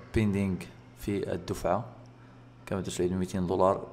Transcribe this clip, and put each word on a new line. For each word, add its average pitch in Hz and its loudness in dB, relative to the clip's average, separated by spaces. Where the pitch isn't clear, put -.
بيندينج 98 2
في 98 -2
الدفعة 92 -2
كما 98 -2
تشاهدون 90 0
ميتين 90 -2
دولار، 92 4